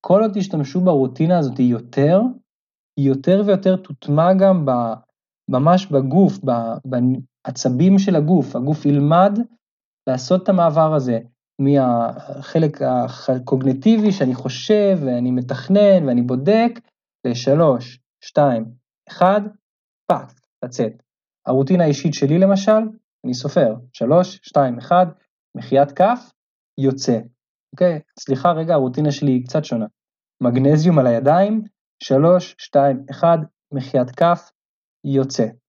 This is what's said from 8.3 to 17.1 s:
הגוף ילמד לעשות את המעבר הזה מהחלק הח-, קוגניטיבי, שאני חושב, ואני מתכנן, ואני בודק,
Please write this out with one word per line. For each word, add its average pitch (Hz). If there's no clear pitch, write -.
הגוף 143
ילמד 160
לעשות 131
את 208
המעבר 160
הזה 127
מהחלק 135
הח-, 127
קוגניטיבי, 160
שאני 131
חושב, 196
ואני 123
מתכנן, 160
ואני 123
בודק, 196